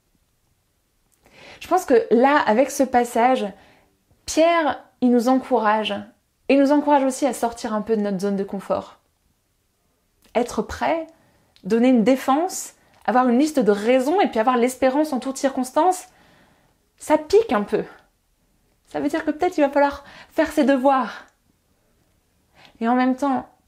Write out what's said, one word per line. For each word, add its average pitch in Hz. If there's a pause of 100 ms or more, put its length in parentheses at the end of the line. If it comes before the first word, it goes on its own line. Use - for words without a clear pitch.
(1600)
Je -
pense 269
que 233
là, 262
avec 240
ce -
passage, 240 (800)
Pierre, 330 (180)
il 247
nous 240
encourage. 220 (540)
Il 269
nous 277
encourage 285
aussi 262
à 254
sortir 233
un 214
peu 226
de 214
notre 202
zone 196
de 196
confort. - (1400)
Être 240
prêt, 311 (580)
donner 226
une 247
défense, 269 (320)
avoir 247
une 233
liste 302
de 208
raisons 254
et 339
puis 226
avoir 247
l'espérance 262
en 254
toutes 262
circonstances, 277 (920)
ça 208
pique 392
un 208
peu. 190 (1040)
Ça 294
veut 285
dire 320
que 311
peut-être 359
il 302
va 277
falloir 285 (240)
faire 311
ses 302
devoirs. 262 (1500)
Et 226
en 240
même 254
temps, 269 (200)